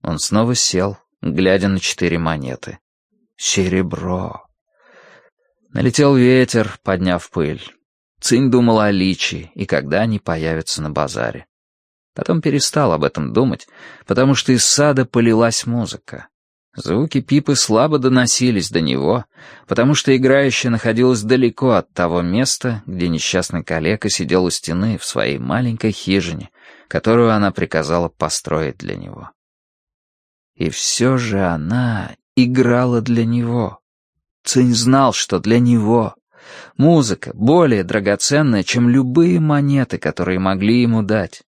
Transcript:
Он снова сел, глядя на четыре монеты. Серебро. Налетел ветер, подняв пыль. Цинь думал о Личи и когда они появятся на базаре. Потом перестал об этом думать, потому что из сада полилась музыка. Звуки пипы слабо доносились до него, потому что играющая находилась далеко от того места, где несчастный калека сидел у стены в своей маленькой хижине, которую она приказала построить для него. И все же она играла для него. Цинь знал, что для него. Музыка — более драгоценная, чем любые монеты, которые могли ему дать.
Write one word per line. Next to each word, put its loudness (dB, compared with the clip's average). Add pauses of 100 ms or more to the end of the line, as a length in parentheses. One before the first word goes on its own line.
Он -6
снова 0
сел, -2 (240)
глядя 0
на 0
четыре -2
монеты. -6 (560)
Серебро. -4 (1200)
Налетел 2
ветер, 2
подняв -2
пыль. -4 (580)
Цинь 2
думал 4
о 2
Личи -2
и -8
когда -2
они -2
появятся -6
на -6
базаре. -6 (720)
Потом -2
перестал 0
об -2
этом -4
думать, -2 (400)
потому 2
что 0
из 2
сада 2
полилась 2
музыка. -8 (460)
Звуки -2
пипы 0
слабо 2
доносились 0
до 0
него, 0 (420)
потому 2
что 2
играющая 2
находилась 2
далеко 2
от 0
того 0
места, -2
где -4
несчастный -4
калека -2
сидел 0
у 0
стены -4
в -12
своей -4
маленькой -2
хижине, -4 (380)
которую 2
она 0
приказала -2
построить -6
для -10
него. -16 (1300)
И -4
все 0
же -2
она -2 (200)
играла 2
для 0
него. -2 (640)
Цинь 2
знал, 4
что -2
для 2
него. 2 (640)
Музыка — 2
более 4
драгоценная, 0
чем 2
любые 2
монеты, 0
которые -2
могли 2
ему 2
дать. -4